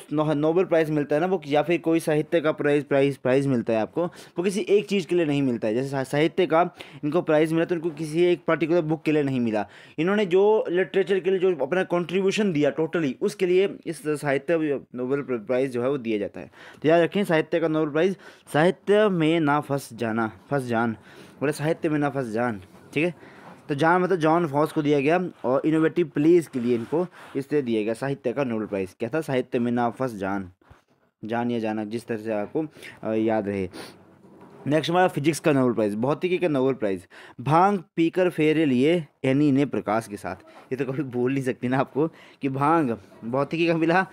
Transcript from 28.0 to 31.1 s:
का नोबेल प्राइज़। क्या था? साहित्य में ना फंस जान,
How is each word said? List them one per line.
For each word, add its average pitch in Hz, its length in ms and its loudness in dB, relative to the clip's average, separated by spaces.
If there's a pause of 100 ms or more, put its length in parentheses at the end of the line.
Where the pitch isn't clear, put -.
का 139 120 -2
नोबेल 110 220 -4
प्राइज़। 95 320 -4
क्या 113 160 -6
था? 160 60 -2
साहित्य 131 380 -2
में 120 140 0
ना 120 180 0
फंस 127 240 -6
जान, 98 360 -6 (760)